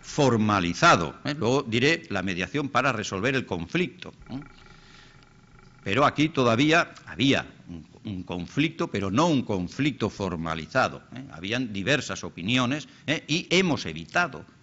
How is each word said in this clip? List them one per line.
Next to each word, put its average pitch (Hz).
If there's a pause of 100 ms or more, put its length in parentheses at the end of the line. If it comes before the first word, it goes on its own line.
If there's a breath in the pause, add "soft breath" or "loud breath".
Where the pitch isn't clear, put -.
formalizado, 104
¿eh? 147
Luego 131
diré 135
la 98
mediación 95
para 127
resolver 107
el 127
conflicto, 123 (180)
¿eh? 127 (1400 loud breath)
Pero 113
aquí 147
todavía 143 (140)
había 117 (220)
un, 82 (180)
un 92
conflicto, 92
pero 98
no 147
un 143
conflicto 110
formalizado, 82 (120)
¿eh? 131
Habían 107
diversas 98
opiniones, 123 (180 loud breath)
¿eh? 156
y 160
hemos 170
evitado 82 (180)